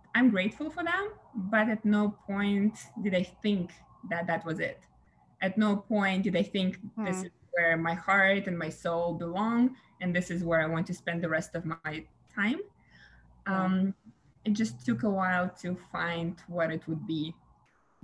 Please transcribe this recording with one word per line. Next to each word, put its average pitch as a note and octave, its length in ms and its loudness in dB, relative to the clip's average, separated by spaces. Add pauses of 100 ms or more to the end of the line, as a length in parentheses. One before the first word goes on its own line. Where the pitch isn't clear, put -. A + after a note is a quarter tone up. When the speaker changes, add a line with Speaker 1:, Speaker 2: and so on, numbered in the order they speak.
(160)
Speaker 1:
I'm B3 140 8
grateful G#3+ 400 0
for E4+ 140 -6
them, F#4 260 -2 (260)
but G#3+ 340 2
at G#3+ 140 -2
no G#3 320 4 (100)
point G3+ 520 0 (240)
did F#3+ 140 0
I F3+ 80 2 (180)
think G3+ 300 0 (380)
that E3+ 180 -4
that E3+ 180 -2
was D#3+ 140 -4
it. - 200 -4 (600)
At F#3+ 160 0
no G#3 180 4
point G3 480 0
did F#3 140 2
I F#3 60 4
think, F#3 360 0 (180)
"This F#3 240 -2
Speaker 2:
Hmm. F#3+ 40 -6
Speaker 1:
is F3 60 -12 (200)
where E3+ 260 2
my E3 180 -2
heart G3 520 2
and F3 100 -4
my D#3+ 120 -4
soul E3+ 440 -2
belong, A3 600 0 (260)
and F3 140 0
this F3+ 160 -2
is F3 120 -2
where E3 180 2
I D#3 60 0
want E3 200 -2
to F3 60 -4
spend E3+ 280 -4
the E3+ 80 -2
rest D#3+ 260 -2
of E3 100 -4
my D#3 400 -8 (280)
time." A#3 280 0 (840)
Speaker 2:
Yeah. F#3+ 180 0
Speaker 1:
Um, F#3 300 2 (500)
it G#3+ 80 2
just - 320 -4
took A#3 180 0
a G#3+ 60 2
while F#3 400 2 (120)
to F3+ 140 -4 (160)
find E3+ 560 -4
what E3 240 -2
it - 160 -8
would D3+ 200 -4
be D#3+ 260 -4 (720)